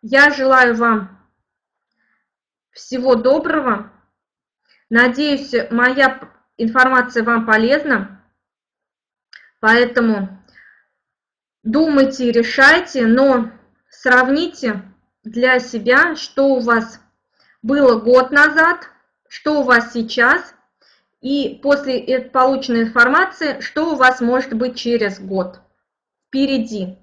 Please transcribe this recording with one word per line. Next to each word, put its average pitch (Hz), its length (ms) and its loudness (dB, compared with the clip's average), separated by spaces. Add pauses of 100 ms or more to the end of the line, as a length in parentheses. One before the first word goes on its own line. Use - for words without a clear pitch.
Я 269 280 4
желаю 262 460 2
вам 226 500 -2 (1500)
всего 254 440 -2
доброго. 262 800 -2 (960)
Надеюсь, 269 640 0 (180)
моя 254 480 0 (380)
информация 247 680 0
вам 226 220 0
полезна. 226 760 0 (1400)
Поэтому 226 840 0 (1200)
думайте, 269 680 0
решайте, 269 720 2
но 247 460 2 (380)
сравните 247 920 -2 (420)
для 247 360 0
себя, 247 560 -2
что - 320 -2
у 269 120 0
вас 226 400 -2 (640)
было 247 380 2
год 254 320 2
назад, 311 580 2 (380)
что - 340 -4
у - 20 -2
вас 233 300 0
сейчас, 247 640 -2 (680)
и 277 400 -4
после 277 380 -2
э-, 254 300 -4
полученной 254 540 0
информации, 277 760 0
что 320 320 -6
у 294 40 -4
вас 254 260 2
может 254 320 -2
быть 247 240 -4
через 220 420 -4
год 190 400 -8 (680)
впереди. 226 760 -4